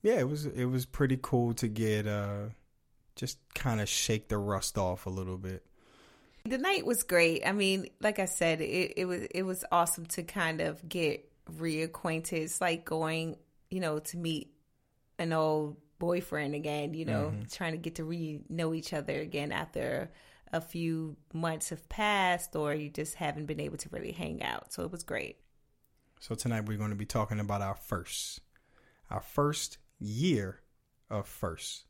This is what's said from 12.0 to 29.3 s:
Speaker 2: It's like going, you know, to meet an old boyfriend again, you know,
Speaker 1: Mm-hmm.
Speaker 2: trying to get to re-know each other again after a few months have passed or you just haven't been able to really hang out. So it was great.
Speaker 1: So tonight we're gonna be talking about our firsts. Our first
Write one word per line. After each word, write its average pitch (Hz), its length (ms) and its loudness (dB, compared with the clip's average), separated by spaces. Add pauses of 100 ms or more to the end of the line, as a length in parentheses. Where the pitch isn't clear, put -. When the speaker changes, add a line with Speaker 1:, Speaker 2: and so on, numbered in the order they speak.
Speaker 2:
It's 160 280 0
like 170 240 2
going, 160 500 0 (340)
you 185 120 -4
know, 156 180 0
to 156 180 -8
meet 165 340 -2 (680)
an 165 160 0
old 156 440 2 (200)
boyfriend 170 580 0
again, 147 380 -2
you 160 120 -4
know, 151 280 0
Speaker 1:
Mm-hmm. 104 180 -4
Speaker 2:
trying 170 200 -2
to 160 60 -4
get 165 180 -6
to 165 80 -4
re-know 160 680 -2
each 165 200 -4
other 151 260 -2
again 156 320 -4
after 139 600 -2 (420)
a 165 80 0
few 165 540 -2 (180)
months 160 360 -2
have - 200 -10
passed 190 680 2
or 151 200 2
you 151 140 -4
just 151 260 -4
haven't 151 320 -2
been 151 140 -4
able 147 160 -4
to - 120 -10
really - 220 -6
hang 160 320 -6
out. - 280 -4
So - 120 -6
it 170 80 -4
was 170 120 -10
great. - 340 -6 (840)
Speaker 1:
So - 160 -6
tonight 110 300 0
we're 107 120 -2
gonna 107 180 -2
be 101 100 -4
talking 107 340 0
about 101 220 0
our 98 140 -2
firsts. - 640 -6 (720)
Our 101 120 -4
first - 560 0 (220)